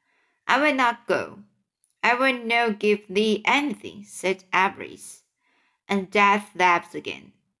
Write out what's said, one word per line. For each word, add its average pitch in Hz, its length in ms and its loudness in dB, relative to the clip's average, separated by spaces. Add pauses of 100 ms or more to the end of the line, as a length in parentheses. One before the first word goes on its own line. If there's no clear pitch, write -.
(460)
"I 240 140 2
will 294 160 2
not 240 320 0
go. 104 320 -2 (640)
I 233 120 2
will 262 180 2
not 233 440 -2
give 208 300 0
thee 208 380 0
anything," 233 580 -2
said 190 480 -4
Avarice. - 720 -4 (640)
And 196 240 -4
Death 208 420 2
laughed 175 400 2
again, 98 380 -12 (280)